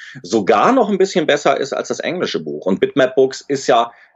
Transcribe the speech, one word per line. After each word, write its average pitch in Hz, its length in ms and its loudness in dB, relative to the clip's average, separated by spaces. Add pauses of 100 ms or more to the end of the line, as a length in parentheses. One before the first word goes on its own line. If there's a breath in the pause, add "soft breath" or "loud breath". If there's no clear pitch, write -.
(220 loud breath)
sogar 113 500 2
noch 254 180 2
ein 190 80 0
bisschen 185 280 0
besser 143 320 2
ist - 140 -6
als - 160 -4
das 117 120 -6
englische - 400 -4
Buch. 76 260 -10
Und 95 140 0
Bitmap 131 340 0
Books 131 340 2
ist 135 180 -4
ja, 117 260 2 (240 loud breath)